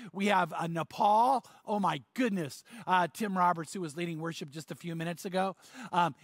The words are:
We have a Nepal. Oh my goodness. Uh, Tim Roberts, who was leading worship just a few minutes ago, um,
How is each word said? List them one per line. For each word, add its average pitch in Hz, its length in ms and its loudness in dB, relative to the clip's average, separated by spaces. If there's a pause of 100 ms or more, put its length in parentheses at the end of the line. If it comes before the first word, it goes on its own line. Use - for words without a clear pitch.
(120)
We 196 160 -2
have 185 300 4
a 165 100 -4
Nepal. 214 800 2 (180)
Oh 208 160 -2
my 156 220 0 (140)
goodness. 196 480 -2 (240)
Uh, 180 260 4
Tim 202 240 -4
Roberts, 175 340 2
who 196 100 -6
was 151 140 -6
leading 170 240 -4
worship 160 300 -8
just 151 220 -12
a 160 40 -10
few 170 200 -8
minutes 165 300 -6
ago, 185 300 -2 (360)
um, 170 320 2